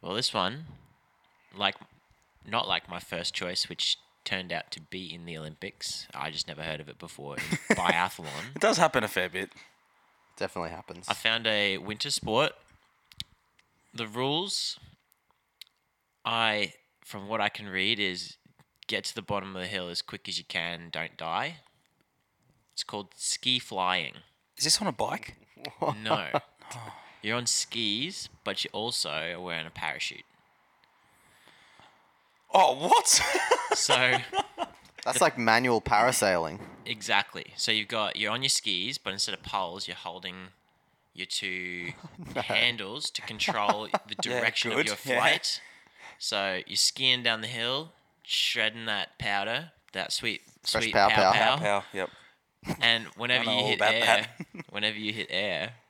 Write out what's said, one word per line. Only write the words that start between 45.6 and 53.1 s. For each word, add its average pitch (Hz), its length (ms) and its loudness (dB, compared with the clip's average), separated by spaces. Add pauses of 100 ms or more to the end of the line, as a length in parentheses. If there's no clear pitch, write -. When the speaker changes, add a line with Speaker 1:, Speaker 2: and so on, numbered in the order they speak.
Speaker 1:
So 98 480 -2
you're 95 120 -8
skiing 127 440 4
down 117 200 2
the 110 60 -6
hill, 127 440 -4 (320)
shredding 113 640 0
that 101 320 -2
powder, 113 520 -2 (220)
that 92 180 -2
sweet, 113 300 -2 (220)
Speaker 3:
Fresh 113 220 2
Speaker 1:
sweet 110 80 0
Speaker 3:
pow 104 160 8
Speaker 1:
pow 101 220 8
Speaker 3:
pow. - 0 -
Speaker 1:
pow. 110 260 6
Speaker 2:
Pow, 101 240 2
pow, - 20 -10 (100)
yep. 92 160 -2 (720)
Speaker 1:
And 117 240 4 (100)